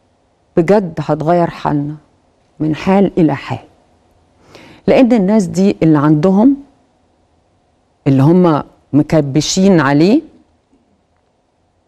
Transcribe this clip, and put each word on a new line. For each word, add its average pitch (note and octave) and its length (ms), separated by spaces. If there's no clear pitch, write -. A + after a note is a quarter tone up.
بجد F3 440
هتغير D#3+ 500
حالنا D3+ 460
من D#3 140
حال F#3+ 440
إلى D3+ 180
حال، - 220
لأن A#3 260
الناس G#3+ 320
دي F3+ 380
اللي D#3+ 160
عندهم، F#3+ 580
اللي C3+ 160
هم E3+ 400
مكبشين D3+ 880
عليه، D#3 420